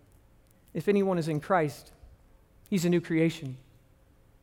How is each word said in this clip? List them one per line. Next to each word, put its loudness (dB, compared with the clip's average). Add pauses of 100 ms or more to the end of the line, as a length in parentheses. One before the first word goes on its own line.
(760)
if -6
anyone 2
is -2
in -2
Christ, -2 (760)
he's 0
a 2
new 2
creation. -2 (880)